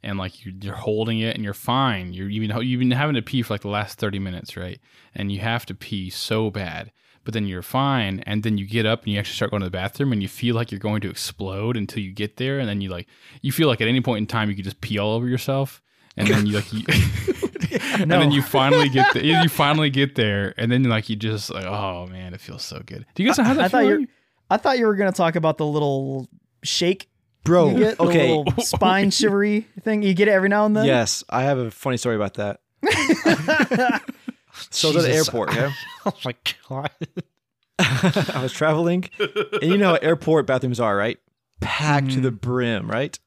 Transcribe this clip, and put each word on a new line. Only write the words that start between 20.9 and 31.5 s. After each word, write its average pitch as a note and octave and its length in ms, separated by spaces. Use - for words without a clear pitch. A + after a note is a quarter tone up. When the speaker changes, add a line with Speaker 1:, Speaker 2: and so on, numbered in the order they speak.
Speaker 1:
you A2 80
just, G#2+ 340
like, F#2+ 160
"Oh, F#2+ 440
man, F#2 240
it F#2 60
feels - 240
so - 200
good." - 300
Do F#3 80
you A3 60
guys C#4 100
know B3+ 60
how B3 100
that A3+ 120
Speaker 2:
I - 20
thought C4+ 160
you G4+ 80
Speaker 1:
feeling? D4+ 160
Speaker 2:
I G3+ 60
thought C4 220
you A#3 80
were G#3 100
gonna F#3+ 160
talk E3+ 240
about D#3+ 220
the D3+ 80
little C3+ 600
shake - 460
Speaker 3:
Bro, E3+ 260
Speaker 2:
you - 80
get, G#3+ 200
the - 60
Speaker 3:
okay. E3 320
Speaker 2:
little C#3 160
Speaker 1:
<laughs> - 100
Speaker 2:
spine G3 480
shivery G#3 560
thing G#3+ 200
you G3 120
get G3+ 140
every G3 200
now G#3 180
and G#3+ 100
then. G#3+ 100
Speaker 3:
Yes, B2 440
I B2 140
have C#3 140